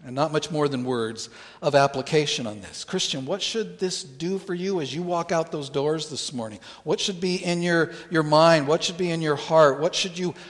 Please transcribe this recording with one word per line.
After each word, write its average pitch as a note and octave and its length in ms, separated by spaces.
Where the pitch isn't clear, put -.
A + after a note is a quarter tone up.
and A#2+ 100
not D3 160
much D3+ 180
more D3 200
than B2+ 160
words, A#2 440
of C#3+ 140
application C#3 720
on G#2 140
this. - 240
Christian, D#3+ 400
what F#3 160
should F#3+ 380
this F#3 240
do E3+ 360
for F#3 140
you F#3 260
as C3 160
you F3 80
walk F3 280
out E3 200
those C#3+ 180
doors D3 400
this C#3 220
morning? A2 280
What D3+ 160
should F#3 200
be F3+ 160
in F3 260
your, E3+ 300
your D#3+ 140
mind? D3+ 440
What E3 160
should F3 140
be F3+ 140
in E3 100
your D3+ 140
heart? D3 440
What D3 140
should F3 240
you F3+ 180